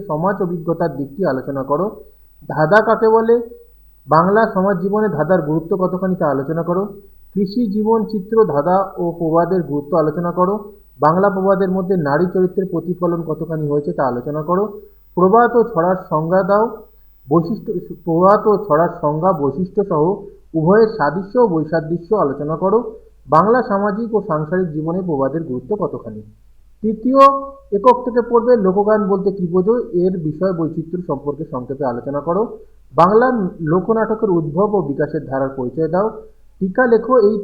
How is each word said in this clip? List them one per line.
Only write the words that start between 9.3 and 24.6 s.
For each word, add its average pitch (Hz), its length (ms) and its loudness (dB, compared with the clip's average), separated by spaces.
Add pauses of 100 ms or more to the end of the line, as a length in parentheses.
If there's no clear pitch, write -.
গুরুত্ব 143 340 -4
আলোচনা 165 340 0
করো। 180 260 0 (420)
বাংলা 175 300 4
প্রবাদের 190 420 0
মধ্যে 185 260 0
নারী 151 360 0
চরিত্রের 185 380 0
প্রতিফলন 170 520 -4
কতখানি 156 440 -4
হয়েছে, 147 260 -2
তা 156 100 -2
আলোচনা 135 380 -4
করো। 190 380 -2 (360)
প্রবাদ 226 400 4
ও 226 80 4
ছড়ার 180 320 0 (140)
সংজ্ঞা 165 340 0
দাও, 208 340 0 (520)
বৈশিষ্ট্য, 170 760 -2
প্রবাদ 185 440 4
ও 202 200 2
ছড়ার 160 220 2 (120)
সংজ্ঞা, 156 320 0
বৈশিষ্ট্য 175 520 -2
সহ 175 300 0 (380)
উভয়ের 190 340 4
সাদৃশ্য 180 520 -2
ও 233 80 6
বৈসাদৃশ্য 165 680 -2
আলোচনা 151 400 -2
করো। 214 400 -2 (340)
বাংলা 208 380 4
সামাজিক 208 480 -2
ও 196 120 2
সাংসারিক 160 440 -2